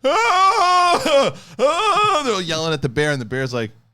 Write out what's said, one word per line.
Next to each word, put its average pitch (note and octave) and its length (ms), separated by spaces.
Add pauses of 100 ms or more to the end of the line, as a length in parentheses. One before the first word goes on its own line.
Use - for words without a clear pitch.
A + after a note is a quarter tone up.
Ah! F4+ 1300 (240)
Ah! G4 640
They're G#3+ 160
yelling D#3+ 320
at D3+ 80
the C#3+ 80
bear, D3 220
and C#3+ 100
the B2 40
bear's B2+ 280
like A#2 180 (220)